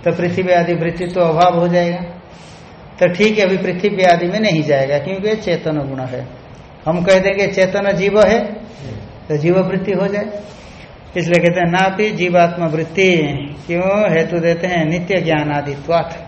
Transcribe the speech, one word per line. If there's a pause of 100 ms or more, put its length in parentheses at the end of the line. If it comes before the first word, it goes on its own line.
तो
पृथ्वी
आदि
वृत्ति
तो
अभाव
हो
जाएगा। (1000)
तो
ठीक
है,
अभी
पृथ्वी
आदि
में
नहीं
जाएगा
क्योंकि
चेतन
गुण
है। (600)
हम
कह
देंगे
चेतन
जीव
है, (760)
तो
जीव
वृत्ति
हो
जाए, (920)
इसलिए
कहते
हैं
नापि
जीवात्मा
वृत्ति। (500)
क्यों?
हेतु
देते
हैं
नित्य
ज्ञानादित्वात्। (140)